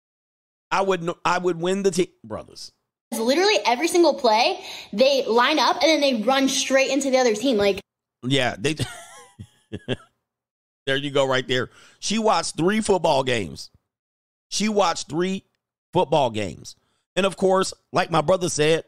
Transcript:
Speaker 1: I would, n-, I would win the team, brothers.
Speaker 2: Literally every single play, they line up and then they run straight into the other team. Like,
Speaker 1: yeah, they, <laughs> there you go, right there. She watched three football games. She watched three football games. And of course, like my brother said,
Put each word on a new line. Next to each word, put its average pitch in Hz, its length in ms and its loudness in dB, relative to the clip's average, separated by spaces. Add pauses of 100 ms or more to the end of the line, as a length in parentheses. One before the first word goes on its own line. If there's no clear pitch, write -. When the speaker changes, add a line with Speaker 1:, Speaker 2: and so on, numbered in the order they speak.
(720)
Speaker 1:
I 180 120 0
would, 190 240 -2
n-, 170 80 -4 (100)
I 175 140 0
would 175 220 -2
win 190 240 -2
the 196 80 2
team, 175 160 -2 (160)
brothers. - 480 -14 (400)
Speaker 2:
Literally 285 540 2
every 254 220 0
single 330 260 4
play, 254 440 0 (340)
they 262 340 2
line 247 340 2
up 247 220 2
and 311 80 4
then 302 100 2
they 262 240 0
run 269 240 2
straight 262 420 0
into 269 200 -2
the 254 80 4
other 240 180 4
team. 240 220 0
Like, 202 220 0 (440)
Speaker 1:
yeah, 127 340 0
they, 143 160 -2
<laughs> - 120 -6 (2000)
there 135 100 0
you 143 140 -6
go, 135 160 0
right 131 200 0
there. 127 240 -2 (280)
She 214 200 -4
watched 208 380 0
three 196 240 0
football 170 440 2
games. 110 460 -6 (800)
She 208 200 -2
watched 190 400 0
three 180 360 -4 (480)
football 147 380 2
games. 101 460 -8 (400)
And 190 100 2
of 185 100 -4
course, 190 360 2 (200)
like 170 180 0
my 160 100 2
brother 175 280 0
said, 156 400 2